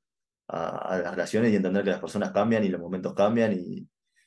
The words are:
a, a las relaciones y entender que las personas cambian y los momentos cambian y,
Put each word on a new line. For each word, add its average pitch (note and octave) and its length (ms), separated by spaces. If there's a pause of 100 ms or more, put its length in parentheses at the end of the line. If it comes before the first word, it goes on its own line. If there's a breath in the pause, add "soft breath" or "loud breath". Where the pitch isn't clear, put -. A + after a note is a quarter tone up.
(480)
a, E2 200
a - 300
las F2 140
relaciones G#2+ 400
y G#2 40
entender F#2 280
que G2 60
las F2 100
personas G2 320
cambian G#2+ 320
y G2 40
los F2 120
momentos F2+ 340
cambian A2 380
y, F#2 360 (380)